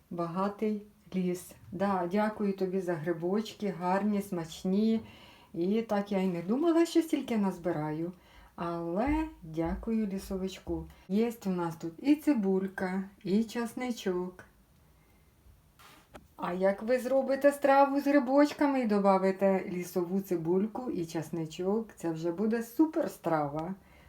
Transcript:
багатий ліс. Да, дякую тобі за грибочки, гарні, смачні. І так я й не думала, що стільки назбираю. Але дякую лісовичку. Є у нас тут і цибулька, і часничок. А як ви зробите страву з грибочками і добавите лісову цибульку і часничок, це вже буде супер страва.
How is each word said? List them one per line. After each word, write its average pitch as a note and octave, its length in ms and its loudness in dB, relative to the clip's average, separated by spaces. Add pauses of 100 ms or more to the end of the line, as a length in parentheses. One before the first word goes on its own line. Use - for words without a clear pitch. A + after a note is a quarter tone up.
багатий F#3+ 720 -2 (340)
ліс. F3+ 360 -2 (200)
Да, F3+ 400 -2
дякую G#3 420 0
тобі F#3+ 280 -2
за F3 120 -2
грибочки, F3+ 840 -2
гарні, G3 420 0
смачні. G3 800 0 (520)
І F#3+ 280 0
так G3+ 300 -2
я G3 80 0
й F#3+ 80 2
не E3+ 140 -2
думала, D#4 440 2
що E4+ 160 2
стільки C4+ 360 -2
назбираю. E3+ 760 -2 (440)
Але F3 720 -2 (160)
дякую F3 640 -2
лісовичку. F#3+ 800 -6 (220)
Є A3+ 260 0 (120)
у G3 40 0
нас F3 260 -2
тут E3 220 -8
і C#4+ 180 4
цибулька, F#3+ 880 0 (200)
і G3+ 200 2
часничок. A3+ 1000 -4 (1900)
А F3+ 160 -4
як G3 300 2
ви B3 160 2
зробите C4+ 520 4
страву C#4 500 6
з C#4 60 -2
грибочками C#4 720 4
і A#3+ 60 0
добавите F#3+ 840 4
лісову F3 520 -2
цибульку F#3+ 720 -2
і E3 140 -4
часничок, E3+ 880 -4
це E3+ 160 -4
вже E3 200 -2
буде A3 320 0
супер D#4 460 0
страва. D#3 640 -2 (360)